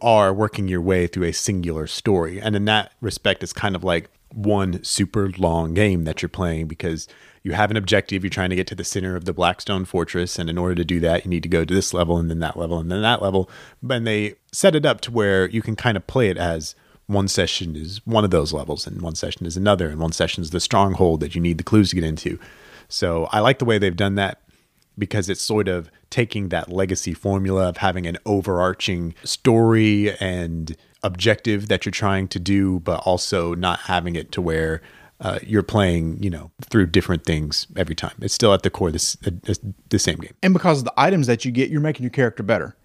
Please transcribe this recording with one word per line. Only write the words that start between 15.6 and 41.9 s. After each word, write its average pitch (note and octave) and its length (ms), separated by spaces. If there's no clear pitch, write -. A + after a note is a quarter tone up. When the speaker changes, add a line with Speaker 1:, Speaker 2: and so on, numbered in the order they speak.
Speaker 1:
can G#2+ 160
kind G#2+ 220
of - 80
play A#2 240
it E2 80
as E2 360
one G2 220
session E2+ 480
is F2 300
one A2 180
of F#2 60
those D#2+ 240
levels D2+ 320
and F#2+ 160
one D#2+ 140
session - 280
is E2+ 120
another, F#2+ 320
and D2+ 120
one E2 120
session - 300
is D#2+ 80
the E2+ 100
stronghold F#2+ 600
that D2+ 140
you E2+ 80
need E2+ 160
the E2 60
clues G#2+ 260
to F2+ 60
get E2+ 80
into. - 340
So E2 440
I G#2+ 80
like B2+ 180
the C3 80
way A2+ 100
they've G2 180
done G2 200
that, G2 260
because G2 320
it's F#2+ 140
sort G#2+ 260
of F2 220
taking A2 400
that F2 200
legacy F#2 420
formula F#2+ 560
of F2 100
having F#2 280
an E2+ 180
overarching F#2 880
story A2 960
and E2+ 560
objective G#2 680
that G2+ 160
you're - 60
trying F#2+ 380
to - 100
do, F#2+ 420
but E2 240
also F2 500
not F2+ 260
having F2 340
it D#2+ 180
to - 80
where, D#2+ 400
uh, F#2+ 260
you're G2+ 160
playing, E2+ 600
you G2+ 60
know, D#2+ 220
through G#2 240
different E2+ 380
things D2+ 420
every E2 180
time. - 260
It's - 140
still G#2+ 180
at F#2+ 120
the F#2+ 60
core F2+ 200
the D#2+ 60
s-, - 280
uh, G2+ 60
the, G2+ 320
the G#2 100
same E2 180
game. - 240
Speaker 2:
And F#3 100
because E3 280
of A#2+ 40
the - 120
items D3 320
that A#2 160
you B2 80
get, C3+ 180
you're D3+ 100
making D3+ 220